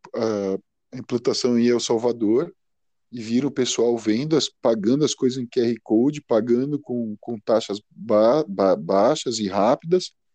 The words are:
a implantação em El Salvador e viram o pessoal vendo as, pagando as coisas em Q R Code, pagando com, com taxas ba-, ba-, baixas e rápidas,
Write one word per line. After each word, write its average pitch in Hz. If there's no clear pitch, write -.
a 104
implantação 120
em 120
El 120
Salvador 117
e 120
viram 120
o -
pessoal 120
vendo 117
as, -
pagando 120
as -
coisas 127
em 120
Q 123
R 117
Code, 135
pagando 123
com, 117
com 117
taxas 107
ba-, 113
ba-, 95
baixas 110
e 104
rápidas, 107